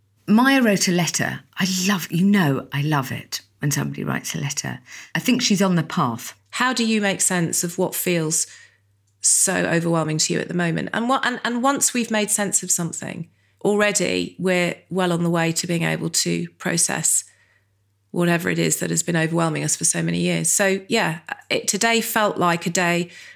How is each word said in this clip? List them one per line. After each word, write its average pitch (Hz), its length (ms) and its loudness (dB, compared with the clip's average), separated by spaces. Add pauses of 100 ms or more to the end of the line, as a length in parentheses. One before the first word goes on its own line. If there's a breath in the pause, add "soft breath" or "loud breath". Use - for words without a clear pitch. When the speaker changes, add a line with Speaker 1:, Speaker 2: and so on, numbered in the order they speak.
(280)
Speaker 1:
Maya 254 340 6
wrote 208 260 4
a 185 40 2
letter. 160 480 0 (160)
I 190 100 0 (220)
love, 196 240 0
you 170 120 2
know, 185 460 4
I 139 120 -2
love 147 280 0
it - 300 -10 (200)
when 147 100 0
somebody - 340 -4
writes - 300 -4
a 160 40 -6
letter. 139 400 -6 (360 loud breath)
I 165 60 -2
think 233 200 2
she's 196 220 2
on 190 120 4
the 165 80 4
path. 131 520 -4 (160)
Speaker 2:
How 254 240 0
do 240 100 0
you 220 160 2
make 196 220 0
sense 175 420 0
of 170 140 -6
what 180 160 0
feels 160 520 0 (760 loud breath)
so 180 420 2
overwhelming 165 540 0
to 170 160 0
you 165 60 0
at - 80 -4
the - 60 -6
moment? 170 380 0
And 233 160 -2
what, 262 160 0
and, 247 200 -2
and 240 180 -2
once 269 320 0
we've 226 160 0
made 214 200 0
sense 196 320 0
of 180 80 -4
something, - 580 -4 (340)
already 196 760 0
we're 180 380 0 (140)
well 180 220 0
on 170 100 0
the 170 80 2
way 165 220 2
to 165 140 -6
being 170 160 -2
able 165 280 -2
to 170 380 -2 (100)
process - 680 0 (840 soft breath)
whatever 170 400 0
it 170 80 -2
is 165 220 0
that 175 100 -2
has 165 120 0
been 170 140 -2
overwhelming 160 480 0
us 151 120 -2
for - 80 -4
so 170 180 0
many 170 160 -2
years. 170 320 0
So, 190 380 2
yeah, 170 320 0 (280)
it, - 200 -2
today 226 340 2
felt 214 340 0
like 170 300 0
a 180 40 -2
day 175 400 0 (260 loud breath)